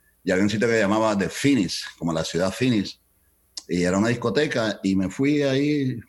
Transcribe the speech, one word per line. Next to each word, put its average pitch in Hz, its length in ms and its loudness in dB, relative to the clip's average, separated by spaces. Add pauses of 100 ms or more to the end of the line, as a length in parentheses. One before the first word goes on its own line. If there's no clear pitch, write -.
(240)
Y 90 60 -2
había 92 140 2
un 104 60 2
sitio 110 180 0
que 113 100 4
llamaba 107 400 2
The 90 100 0
Finish, 120 560 0 (140)
como 82 160 -2
la 80 100 -2
ciudad 90 260 -2
Finish. 113 480 -2 (680)
Y 87 140 0
era 92 160 2
una 110 100 2
discoteca, 120 720 0
y 95 140 2
me 95 140 -2
fui 143 320 0
ahí 139 680 0